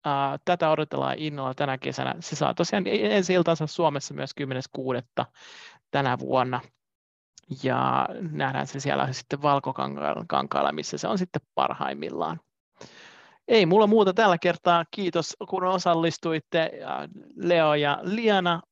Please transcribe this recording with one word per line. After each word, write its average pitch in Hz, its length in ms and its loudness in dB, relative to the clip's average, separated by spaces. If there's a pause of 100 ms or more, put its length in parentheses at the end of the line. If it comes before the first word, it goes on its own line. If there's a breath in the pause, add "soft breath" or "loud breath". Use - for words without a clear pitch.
Ää, 139 400 0
tätä 175 240 2
odotellaan 139 480 0
innolla 143 360 -6
tänä 135 240 -2
kesänä. 135 420 -6
Se 170 160 -10
saa 143 180 2
tosiaan 185 340 0
e-, 208 300 0
ensi 180 160 2
iltansa 165 340 2
Suomessa 147 460 -2
myös 139 200 -8
kymmenes 131 340 -6
kuudetta 127 580 -4 (680 loud breath)
tänä 135 280 0
vuonna. 127 420 0 (1000)
Ja 131 440 0 (240)
nähdään 139 360 -4
se 139 120 -10
siellä 135 340 -2
sitten - 280 -8
Valkokankaalla, 71 1300 0
missä 76 260 -8
se - 100 -6
on 214 100 -2
sitten 180 240 -4 (140)
parhaimmillaan. 73 840 -4 (1080 loud breath)
Ei 220 180 6
mulla 202 220 6
muuta 208 260 6
tällä 190 240 6
kertaa. 170 540 2
Kiitos, 175 440 -4 (140)
kun 185 140 -4
osallistuitte, 165 1160 0
ja 71 280 -8 (280)
Leo 165 380 4
ja 143 280 0
Liana 190 600 2 (100)